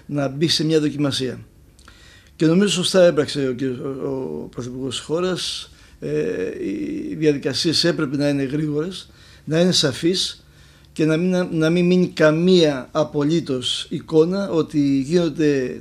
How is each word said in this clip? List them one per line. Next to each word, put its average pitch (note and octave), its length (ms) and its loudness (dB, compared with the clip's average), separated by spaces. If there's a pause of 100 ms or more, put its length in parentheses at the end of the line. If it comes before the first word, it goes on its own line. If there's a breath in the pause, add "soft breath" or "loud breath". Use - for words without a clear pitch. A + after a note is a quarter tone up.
να C#3+ 220 -2
μπει C#3+ 200 -2
σε D3+ 180 0
μια D#3+ 140 4
δοκιμασία. C3+ 640 -4 (920 loud breath)
Και E3 100 0
νομίζω F#3 240 4
σωστά F3+ 340 2
έπραξε D3 440 2
ο B2+ 60 -2
κύριος, B2+ 260 -6
ο, C3+ 280 -8
ο C#3 440 -8
Πρωθυπουργός B2+ 440 -8
της - 100 -10
χώρας. F3 680 -4 (280 soft breath)
Ε, D3 120 -8 (1000)
οι - 60 -8
διαδικασίες D3+ 680 0
έπρεπε D3+ 340 -2
να C#3+ 120 0
είναι C#3 140 0
γρήγορες, D3+ 640 -4 (360 loud breath)
να D#3 140 0
είναι F3+ 120 4
σαφείς - 720 -2 (460 soft breath)
και D#3+ 140 0
να D#3 120 2
μην, F3+ 120 0
να, F3+ 140 2
να D#3+ 260 0
μην F3 160 2
μείνει F3+ 220 4
καμία D#3 840 4
απολύτως D3 1000 -2
εικόνα F3 600 0
ότι C#3+ 500 0
γίνονται C#3+ 800 0